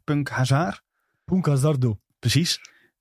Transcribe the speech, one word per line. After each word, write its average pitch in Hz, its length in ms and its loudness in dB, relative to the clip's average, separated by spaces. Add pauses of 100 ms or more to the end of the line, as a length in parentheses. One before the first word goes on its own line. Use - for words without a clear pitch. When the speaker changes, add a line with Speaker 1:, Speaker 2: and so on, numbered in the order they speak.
Speaker 1:
Punk 147 240 -2
Hazard. 135 540 -2 (420)
Speaker 2:
Punk 180 220 -2
Hazardo. 135 520 2 (200)
Speaker 1:
Precies. 143 420 0 (400)